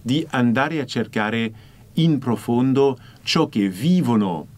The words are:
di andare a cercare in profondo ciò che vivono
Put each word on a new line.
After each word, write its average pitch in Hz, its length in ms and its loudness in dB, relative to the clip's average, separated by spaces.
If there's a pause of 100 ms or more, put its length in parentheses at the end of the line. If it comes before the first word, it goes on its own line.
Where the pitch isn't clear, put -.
di 147 280 -2
andare 131 500 0
a 127 60 -4
cercare 110 800 -4 (320)
in 160 220 2
profondo 127 760 0 (280)
ciò 156 260 0
che 101 200 0
vivono 107 760 0 (120)